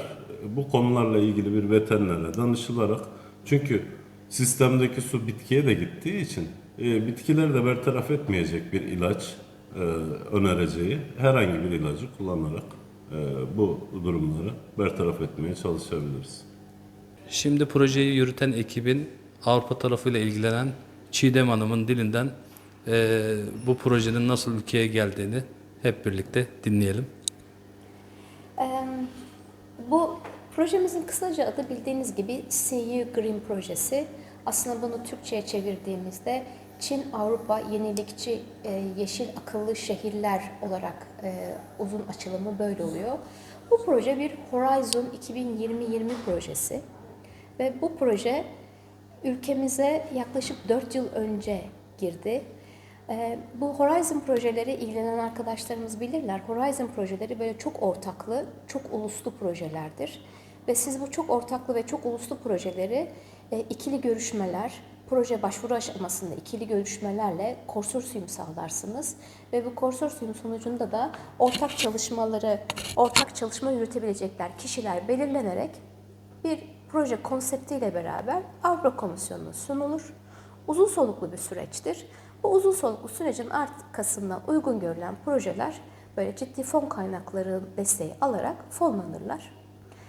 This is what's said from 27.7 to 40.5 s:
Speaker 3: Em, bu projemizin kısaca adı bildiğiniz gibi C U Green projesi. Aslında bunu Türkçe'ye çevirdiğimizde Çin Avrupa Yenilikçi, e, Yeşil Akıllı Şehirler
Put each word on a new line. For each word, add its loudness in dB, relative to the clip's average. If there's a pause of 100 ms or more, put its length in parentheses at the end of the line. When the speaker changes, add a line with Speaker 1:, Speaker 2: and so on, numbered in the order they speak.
Speaker 3:
Em, 0 (840)
bu 4 (360)
projemizin 2
kısaca 0
adı -4
bildiğiniz -4
gibi -4
C 0
U -2
Green 0
projesi. -2 (380)
Aslında -2
bunu -4
Türkçe'ye -6
çevirdiğimizde -4 (360)
Çin -2 (100)
Avrupa 0
Yenilikçi, -2 (220)
e, -4 (140)
Yeşil -4 (100)
Akıllı -4
Şehirler -2 (100)